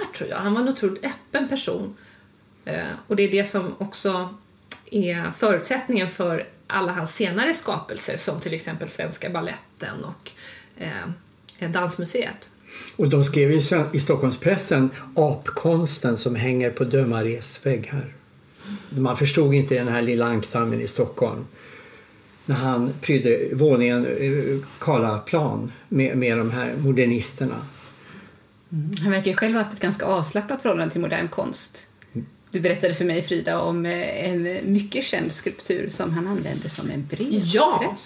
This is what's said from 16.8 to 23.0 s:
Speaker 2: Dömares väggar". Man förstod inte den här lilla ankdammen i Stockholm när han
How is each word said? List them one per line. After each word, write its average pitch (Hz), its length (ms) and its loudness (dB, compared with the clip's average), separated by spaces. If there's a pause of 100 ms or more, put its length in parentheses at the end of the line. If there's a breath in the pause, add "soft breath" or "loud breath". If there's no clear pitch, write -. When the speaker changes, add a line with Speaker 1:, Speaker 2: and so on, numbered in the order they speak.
Speaker 2:
Dömares 117 840 0
väggar". 135 480 -2 (760 loud breath)
Man 131 280 0
förstod 143 360 4
inte 139 220 4
den 123 120 2
här 120 140 2
lilla 120 240 2
ankdammen 117 560 0
i 113 60 -4
Stockholm 113 580 -2 (1000 loud breath)
när 139 100 0
han 127 460 0